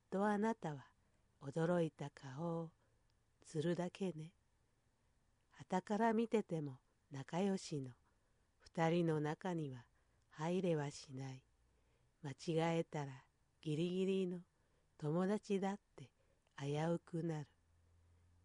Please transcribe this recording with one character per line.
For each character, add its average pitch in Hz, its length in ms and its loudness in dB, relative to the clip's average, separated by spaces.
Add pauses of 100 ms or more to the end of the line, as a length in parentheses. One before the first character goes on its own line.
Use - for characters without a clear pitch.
(100)
と 190 160 2
あ 208 120 4
な 220 160 2
た 156 200 -6
は 131 120 -12 (560)
驚 165 400 2
い 160 80 2
た 147 200 -10
顔 165 520 -6
を 160 80 -8 (720)
す 156 180 -6
る 170 120 2
だ 175 160 -2
け 185 220 -4
ね。 156 200 -10 (1400)
傍 185 120 2
か 202 160 -2
ら 226 140 4
見 220 160 2
て 214 140 2
て 160 180 -2
も 139 180 -6 (320)
仲 139 300 -4
良 196 160 4
し 151 240 -4
の 131 100 -8 (680)
二 165 300 2
人 170 160 4
の 156 140 4
中 160 340 -2
に 151 180 -4
は 120 120 -12 (480)
入 175 280 0
れ 170 160 4
は 143 140 0
し - 240 -14
な 131 160 -6
い。 131 120 -12 (800)
間 143 80 -6
違 165 500 2
え 160 40 2
た 147 220 -4
ら 131 180 -12 (380)
ギ 151 140 -2
リ 175 140 0
ギ 185 160 2
リ 190 200 2
の 180 140 -4 (580)
友 165 280 2
達 196 340 0
だ 196 140 0
っ - 40 -12 (180)
て - 140 -16 (480)
危 143 180 -2 (160)
う 165 60 2
く 160 240 -6
な 160 180 -2
る。 139 60 -8 (1000)